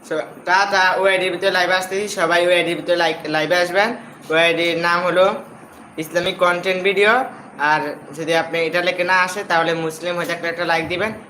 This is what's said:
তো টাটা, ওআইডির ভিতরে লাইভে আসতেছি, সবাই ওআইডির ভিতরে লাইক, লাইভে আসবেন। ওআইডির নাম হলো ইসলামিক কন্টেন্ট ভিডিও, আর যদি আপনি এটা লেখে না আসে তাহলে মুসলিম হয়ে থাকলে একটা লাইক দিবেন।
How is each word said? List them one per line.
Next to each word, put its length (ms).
তো 60
টাটা, 360
ওআইডির 340
ভিতরে 240
লাইভে 220
আসতেছি, 260
সবাই 300
ওআইডির 300
ভিতরে 240
লাইক, 160
লাইভে 280
আসবেন। 240
ওআইডির 460
নাম 120
হলো 180
ইসলামিক 420
কন্টেন্ট 440
ভিডিও, 240
আর 100
যদি 140
আপনি 140
এটা 200
লেখে 240
না 40
আসে 140
তাহলে 220
মুসলিম 320
হয়ে 140
থাকলে 200
একটা 200
লাইক 200
দিবেন। 180